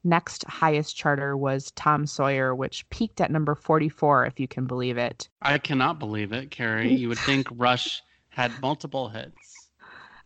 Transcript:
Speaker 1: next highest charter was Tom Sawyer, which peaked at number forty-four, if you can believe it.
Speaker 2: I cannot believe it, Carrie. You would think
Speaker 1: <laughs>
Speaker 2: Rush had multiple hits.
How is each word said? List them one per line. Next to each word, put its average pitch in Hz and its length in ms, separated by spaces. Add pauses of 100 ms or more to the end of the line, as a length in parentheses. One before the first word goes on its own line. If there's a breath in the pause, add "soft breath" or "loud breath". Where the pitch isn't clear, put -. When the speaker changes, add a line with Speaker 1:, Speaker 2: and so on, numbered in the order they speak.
Speaker 1:
next 170 400
highest 156 500
charter 139 420
was 135 340
Tom 151 340
Sawyer, 135 500
which 131 360
peaked - 320
at 151 80
number 147 240
forty-four, 151 720
if - 120
you 131 100
can 127 180
believe 127 320
it. 120 300 (120)
Speaker 2:
I 143 160
cannot 147 420
believe 107 340
it, 135 180
Carrie. 113 420
You 127 160
would 117 120
think 135 280
Speaker 1:
<laughs> - 40
Speaker 2:
Rush 123 500 (260)
had 120 320
multiple 139 480
hits. - 520 (640 loud breath)